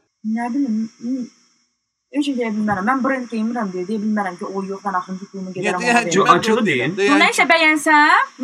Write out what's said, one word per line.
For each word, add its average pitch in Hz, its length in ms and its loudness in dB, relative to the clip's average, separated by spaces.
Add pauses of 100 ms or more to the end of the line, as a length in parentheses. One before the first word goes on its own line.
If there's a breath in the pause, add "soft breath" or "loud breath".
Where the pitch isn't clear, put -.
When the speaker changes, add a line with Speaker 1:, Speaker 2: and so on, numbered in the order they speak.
(240)
Speaker 1:
Nə 226 260 -4
bilim, 240 300 -2 (260)
m-, 247 220 -4 (880)
heç 285 180 -2
kim 247 80 -4
deyə 233 100 -2
bilmərəm. 208 400 -2
Mən 262 160 0
brend 254 240 -2
geymirəm 226 460 -4
deyə 180 100 -6
deyə 214 220 -4
bilmərəm 202 340 -4
ki, 196 80 -8
o 190 160 -6
yox, 190 160 -8
mən 190 220 -4
axırıncı 185 260 -12
pulumu 190 240 -12
Speaker 2:
Niyə 180 60 -10
Speaker 1:
gedərəm 185 260 -2
Speaker 2:
deyə 240 80 2
Speaker 1:
ona 240 80 2
Speaker 2:
ki, 202 80 -2
Speaker 1:
verəm. 165 80 0
Speaker 3:
Yox, - 140 4
Speaker 2:
mən 240 80 6
Speaker 3:
açığı 220 160 0
Speaker 2:
bunu 233 100 2
Speaker 3:
deyim. 135 160 2
Speaker 2:
deyirəm 160 160 -2
də, 294 140 2
yəni 302 160 4
Speaker 1:
Nəysə 370 180 0
Speaker 2:
ki - 80 2
Speaker 1:
bəyənsəm, 311 920 4